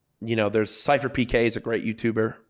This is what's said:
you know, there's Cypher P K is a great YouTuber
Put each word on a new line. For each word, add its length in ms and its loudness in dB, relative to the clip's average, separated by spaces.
you 140 -2
know, 140 4
there's 220 2
Cypher 380 0
P 180 0
K 180 2
is 100 0
a 40 -6
great 260 -4
YouTuber 500 -2